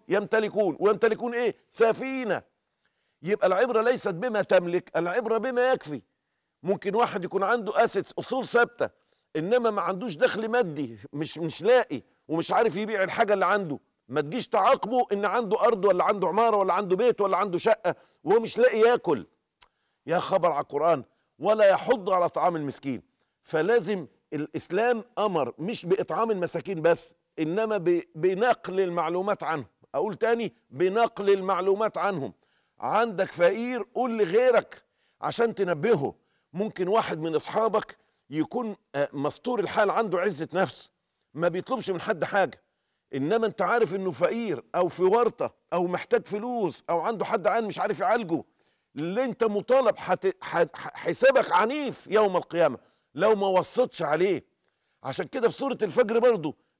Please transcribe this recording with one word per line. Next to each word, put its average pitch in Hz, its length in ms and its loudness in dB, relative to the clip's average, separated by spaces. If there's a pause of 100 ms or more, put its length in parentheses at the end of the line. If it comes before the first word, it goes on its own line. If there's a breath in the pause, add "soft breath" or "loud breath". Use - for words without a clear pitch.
يمتلكون. 202 720 0
ويمتلكون 220 540 0
إيه؟ 233 200 0 (160)
سفينة. 226 720 0 (800)
يبقى 196 240 0
العبرة 220 360 2
ليست 240 260 0
بما 202 340 -2
تملك، 175 540 0
العبرة 214 420 0
بما 247 340 0
يكفي. 147 300 -4 (600)
ممكن 190 320 -4
واحد 208 300 0
يكون 185 180 -4
عنده 208 420 0
اسيتس، - 340 -2
أصول 240 280 -4
ثابتة، 233 440 0 (460)
إنما 220 340 0
ما 202 120 -2
عندوش 185 320 -6
دخل 220 340 0
مادي، 151 500 -4 (140)
مش، 147 260 -8
مش 160 240 -6
لاقي 220 400 2 (260)
ومش 165 240 -2
عارف 208 240 2
يبيع 208 260 -4
الحاجة 202 320 2
اللي 190 120 2
عنده. 185 320 0 (300)
ما 139 120 -2
تجيش 160 280 -4
تعاقبه 233 640 2
إن 202 120 -2
عنده 208 360 -2
أرض 208 240 2
ولا 180 200 2
عنده 185 240 0
عمارة 214 280 2
ولا 190 160 2
عنده 185 240 -2
بيت 226 240 2
ولا 190 160 2
عنده 180 220 -2
شقة 202 360 2 (300 soft breath)
وهو 208 160 4
مش 214 180 -4
لاقي 233 200 4
ياكل. 214 480 2 (800)
يا 165 120 0
خبر 175 340 2
على 143 100 -2
القرآن، 147 420 0 (340)
"ولا 208 260 2
يحض 196 460 4
على 180 180 2
طعام 170 280 0
المسكين". 135 460 -6 (400)
فلازم 180 640 0 (260)
الإسلام 190 720 -2 (140)
أمر 170 400 0
مش 175 280 -6
بإطعام 180 440 0
المساكين 175 520 -4
بس، 165 320 2 (240)
إنما 208 380 -2
ب-، 175 260 0 (120)
بنقل 185 680 0
المعلومات 175 600 -2
عنهم. 147 240 -4 (280)
أقول 185 200 -2
تاني، 226 400 -2 (160)
بنقل 196 600 0
المعلومات 196 680 0
عنهم. 160 340 -4 (480)
عندك 190 480 0
فقير، 226 680 0
قول 233 240 -2
لغيرك 220 640 2 (380)
عشان 220 340 0
تنبهه. 170 600 0 (380)
ممكن 185 360 -6
واحد 185 320 0
من 160 140 -2
أصحابك 214 640 -2 (320)
يكون، 202 460 -4 (180)
آه، 143 180 0
مستور 147 480 -2
الحال، 214 300 0
عنده 185 300 -2
عزة 165 320 -4
نفس، 165 380 -2 (440)
ما 165 140 -2
بيطلبش 190 420 -4
من 175 100 -4
حد 175 240 -2
حاجة، 190 380 0 (520)
إنما 190 320 0
أنت 202 160 -4
عارف 190 320 2
إنه 190 160 -4
فقير 226 540 -2 (100)
أو 175 140 2
في 170 140 -6
ورطة 196 520 2 (180)
أو 175 140 0
محتاج 180 400 -2
فلوس 208 640 -4
أو 170 100 0
عنده 190 240 -2
حد 185 220 -2
عين 220 180 2
مش 180 140 -6
عارف 180 220 -2
يعالجه، 185 440 0 (520)
اللي 185 280 -2
أنت 233 200 -2
مطالب 226 520 2
حت-، 185 460 -2
ح-، - 140 -6 (200)
ح-، - 200 -14
حسابك 247 560 2
عنيف 226 540 0
يوم 196 300 2
القيامة 160 420 0 (360 soft breath)
لو 208 200 4
ما 196 120 0
وصتش 190 560 0
عليه. 160 420 0 (580)
عشان 135 240 -6
كده 233 220 0
في 156 60 -4
سورة 262 280 -4
الفجر 220 360 0
برضو 208 380 2 (220)